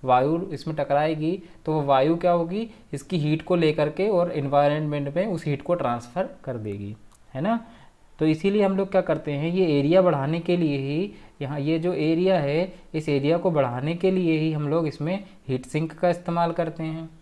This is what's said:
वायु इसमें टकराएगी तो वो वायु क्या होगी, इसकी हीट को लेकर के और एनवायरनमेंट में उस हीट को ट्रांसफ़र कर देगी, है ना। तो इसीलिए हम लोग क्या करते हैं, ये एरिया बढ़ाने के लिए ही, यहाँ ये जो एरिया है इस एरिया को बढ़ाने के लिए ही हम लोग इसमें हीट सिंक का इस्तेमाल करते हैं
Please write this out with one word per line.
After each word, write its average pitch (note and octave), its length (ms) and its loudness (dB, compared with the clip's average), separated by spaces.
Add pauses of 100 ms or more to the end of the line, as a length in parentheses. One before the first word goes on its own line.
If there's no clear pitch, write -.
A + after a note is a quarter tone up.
वायु E3 360 4 (120)
इसमें D#3 240 -6
टकराएगी D3+ 560 0 (340)
तो D#3 60 -2
वो D#3 100 0
वायु C#3 340 4
क्या F3 160 2
होगी, F3 360 -2 (240)
इसकी E3 260 -4
हीट D3+ 240 0
को F3+ 140 0
लेकर D#3 340 2
के F#3 200 -2
और F3 220 2
एनवायरनमेंट C#3+ 840 0
में F#3 100 0
उस F3+ 200 -6
हीट C#3+ 160 -2
को F3 120 0
ट्रांसफ़र B2+ 540 -4 (160)
कर B2+ 140 -6
देगी, G2+ 360 -8 (400)
है C3 60 -6
ना। A3 180 0 (600)
तो D#3 80 2
इसीलिए G3 380 2
हम G3 120 2
लोग F#3+ 140 -2
क्या F#3+ 120 2
करते D3+ 300 -2
हैं, D3 180 -2
ये E3+ 280 2
एरिया D#3+ 240 6
बढ़ाने D#3+ 380 0
के F3 160 0
लिए D#3 220 0
ही, D3 340 -4 (300)
यहाँ C#3+ 180 -6
ये D#3 180 0
जो F3 160 -2
एरिया E3 440 2
है D#3 340 0 (220)
इस D#3 140 -4
एरिया C#3+ 300 2
को F3 120 0
बढ़ाने C#3 460 0
के F#3 140 2
लिए E3+ 280 2
ही D#3 140 0
हम D3+ 160 -2
लोग D#3+ 200 0
इसमें D#3+ 300 -4 (300)
हीट B2+ 180 -4
सिंक D#3 280 -4
का F3+ 160 0
इस्तेमाल E3+ 420 -2
करते D#3+ 300 -4
हैं D#3+ 260 -8 (120)